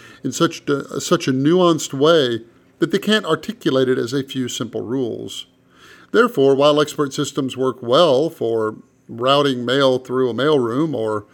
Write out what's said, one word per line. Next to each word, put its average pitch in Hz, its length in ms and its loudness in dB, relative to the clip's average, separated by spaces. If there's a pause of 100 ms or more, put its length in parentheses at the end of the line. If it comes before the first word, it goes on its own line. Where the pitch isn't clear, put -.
(220)
in 131 120 -6
such - 340 -2
a, 143 320 -4
such 170 300 -2
a - 20 0
nuanced 165 640 2
way 139 500 2 (360)
that 160 120 0
they 196 80 0
can't 208 260 0
articulate 156 600 -2
it 127 100 0
as 120 140 -4
a 139 100 -4
few 131 280 -6
simple 113 320 -8
rules. 110 640 -8 (680)
Therefore, 165 440 4
while 147 260 4
expert 147 320 -2
systems 139 420 -4
work 127 260 -4
well 143 480 4
for 113 460 -4 (320)
routing 131 560 0
mail 131 360 2
through 131 280 -2
a 117 60 -2
mailroom 135 640 0
or, 107 380 -4